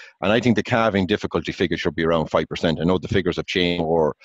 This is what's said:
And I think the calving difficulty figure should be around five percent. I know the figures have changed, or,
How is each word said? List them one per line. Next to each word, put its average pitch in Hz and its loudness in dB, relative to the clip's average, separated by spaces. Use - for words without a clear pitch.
And 98 0
I 117 4
think 120 4
the 101 0
calving 110 2
difficulty 85 -2
figure 85 -2
should 80 -4
be 82 0
around 82 2
five 80 0
percent. 80 -2
I 80 -4
know 92 2
the - -8
figures 90 0
have 78 -4
changed, 87 -2
or, 80 0